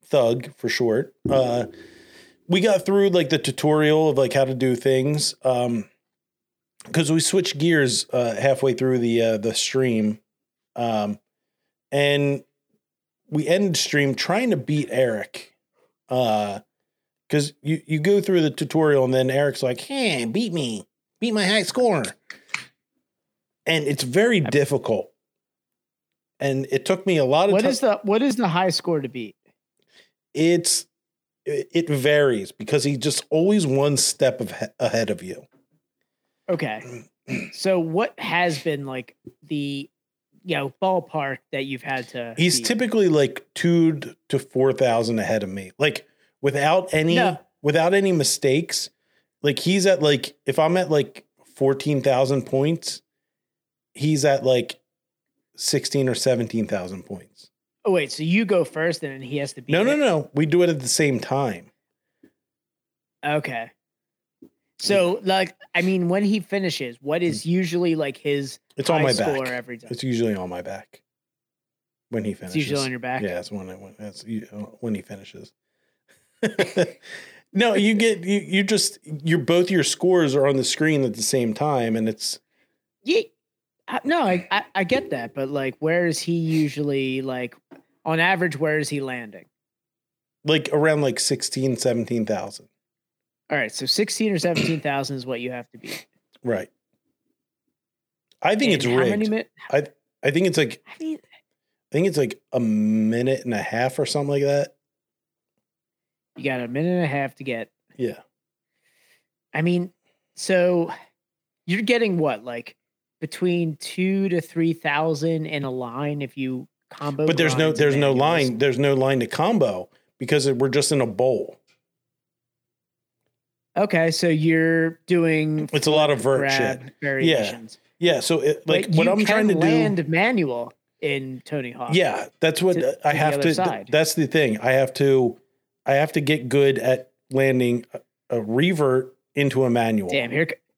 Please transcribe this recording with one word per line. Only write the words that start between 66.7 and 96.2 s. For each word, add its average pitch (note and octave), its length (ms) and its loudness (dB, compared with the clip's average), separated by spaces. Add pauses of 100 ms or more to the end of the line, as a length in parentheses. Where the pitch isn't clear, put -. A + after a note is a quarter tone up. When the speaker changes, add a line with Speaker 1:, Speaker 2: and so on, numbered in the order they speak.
Speaker 2:
what C#3+ 220 -2
is E3 200 -2
Speaker 1:
Mm. - 40 -8
Speaker 2:
usually, F3 500 0
like, C#3+ 200 -4
his C#3+ 440 -4 (160)
Speaker 1:
It's C3+ 120 -4
on D#3+ 120 4
Speaker 2:
high C#3+ 60 4
Speaker 1:
my B2+ 60 4
Speaker 2:
score C3+ 320 0
Speaker 1:
back. B2+ 40 -6
Speaker 2:
every B2 300 -8
time? A#2 120 -16
Speaker 1:
It's A#2+ 140 -8
usually A#2 320 0
on F#2 120 -8
my F2+ 140 -10
back F#2+ 400 -14 (1080)
when A2+ 140 -6
he G#2+ 60 -4
Speaker 2:
It's F#2 120 -10 (120)
usually D#3 80 0
Speaker 1:
finishes. C#3 220 -4
Speaker 2:
on C3 60 -4
your B2 100 -8
back? B2+ 220 -6
Speaker 1:
Yeah, F2+ 180 -4
it's F2 100 -14
when F#2+ 200 -12
I, F#2 40 -14
when, G2 240 -20
that's, G#2 260 -16
you, A2 280 -8
uh, G#2 60 -14 (220)
when A2+ 140 -4
he F#2 80 -8
finishes. - 500 -18 (880)
<laughs> G#3+ 100 -2 (960)
No, A3 220 2
you G#3 220 4
get, G#3 300 2
you, G3+ 160 2
you F#3 220 0
just, G3+ 360 0 (260)
your, E3 140 2
both F3 320 2
your F3+ 120 2
scores E3+ 520 2
are C#3 120 4
on C#3 120 2
the B2+ 60 0
screen D3+ 380 2
at A#2 120 -2
the A2 80 -6
same A#2 320 0
time, B2 420 0
and A2 100 -2
it's - 340 -6 (640)
Speaker 2:
Yeah. B3+ 200 0 (680)
I, A#3 160 -6
no, E4 180 0
I, F#3 280 0
I, G3+ 140 -2 (100)
I G3 100 0
get B3 260 -2
that, A#2+ 240 -8
but, C3+ 140 -6
like, C3+ 300 -4
where E3+ 280 0
is D#3+ 140 -2
he E3+ 140 -4
usually, C#3+ 880 -2
like, B2+ 340 -8 (480)
on D#3+ 160 0
average, F3 380 2
where D#3 200 0
is D3 120 -4
he C#3+ 100 -4
landing? A#2+ 460 -10 (960)
Speaker 1:
Like, D3+ 300 0
around, D3+ 260 2
like, C3 180 0
sixteen, C3 600 -2
seventeen A#2 480 -2
thousand. G2+ 420 -6 (800)
Speaker 2:
All D3+ 60 -2
right, A#2 160 -4
so - 140 -8
sixteen G#3+ 440 0
or F#3+ 80 0
seventeen E3 420 0
thousand C#3 360 -4
is B2+ 80 -10
what B2 160 -6
you B2 100 -6
have B2 200 -12
to - 80 -20
beat. - 280 -14 (380)